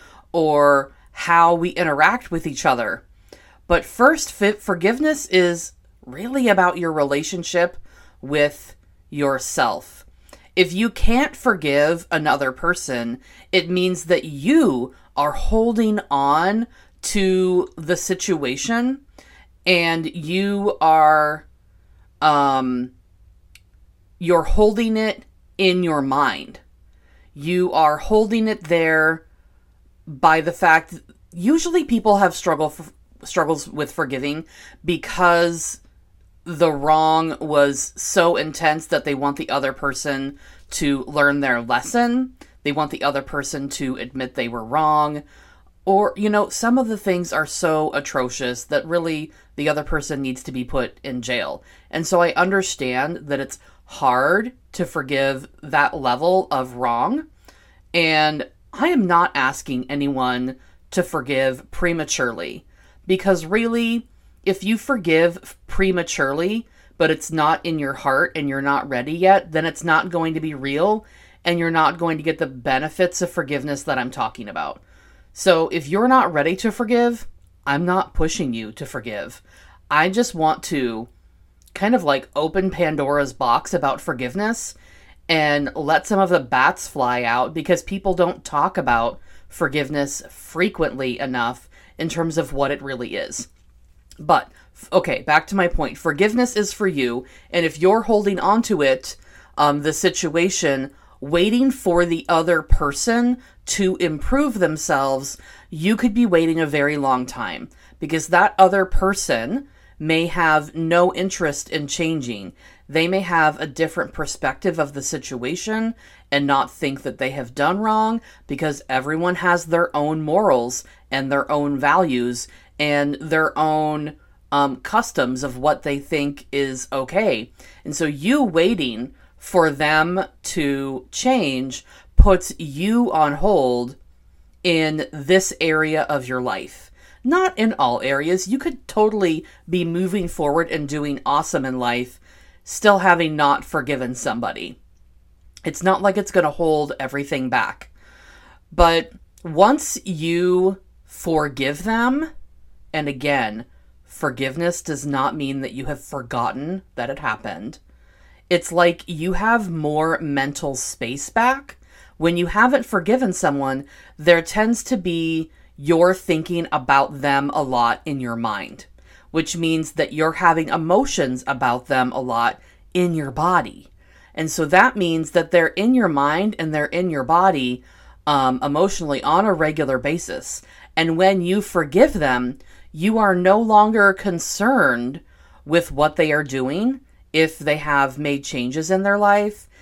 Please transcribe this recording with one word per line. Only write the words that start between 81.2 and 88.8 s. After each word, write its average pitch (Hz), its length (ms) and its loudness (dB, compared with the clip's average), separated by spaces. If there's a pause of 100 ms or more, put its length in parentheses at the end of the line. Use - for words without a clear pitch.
kind 214 180 0
of, 202 100 2
like, 139 320 0
open 180 360 -2
Pandora's 143 600 -2
box 127 400 0
about 139 280 -2
forgiveness 170 720 -6 (560)
and 147 460 0
let 156 320 0
some 202 120 2
of 190 100 2
the 175 100 4
bats 127 480 0
fly 123 340 -2
out, 120 320 -2
because 165 300 0
people 196 320 -4
don't 180 280 0
talk 156 340 -2
about 120 420 0 (280)